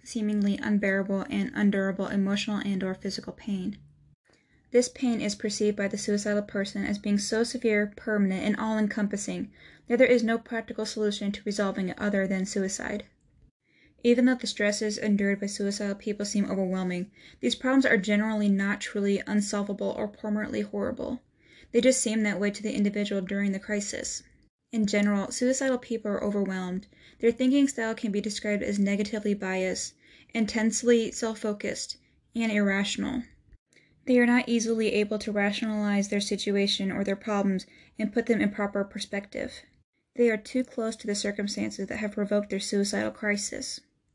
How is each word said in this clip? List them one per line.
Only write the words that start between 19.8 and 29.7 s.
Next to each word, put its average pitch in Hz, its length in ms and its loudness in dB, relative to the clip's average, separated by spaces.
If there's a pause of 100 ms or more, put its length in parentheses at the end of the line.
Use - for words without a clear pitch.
or 214 80 -2
permanently 214 560 -4
horrible. 208 580 -4 (520)
They 233 80 6
just 254 200 6
seem 220 220 2
that 196 180 0
way 202 120 2
to - 100 -12
the 214 100 -4
individual 202 480 0
during 196 320 0
the 190 60 -4
crisis. - 640 -6 (500)
In 220 140 2
general, 202 460 2
suicidal 262 440 2
people 226 360 -4
are - 120 -2
overwhelmed. 190 600 -2 (320)
Their 233 140 6
thinking 269 360 4
style 226 260 -2
can 226 160 -2
be 208 120 0
described 208 400 -2
as 202 160 0
negatively 202 560 0
biased, 185 600 -2 (380)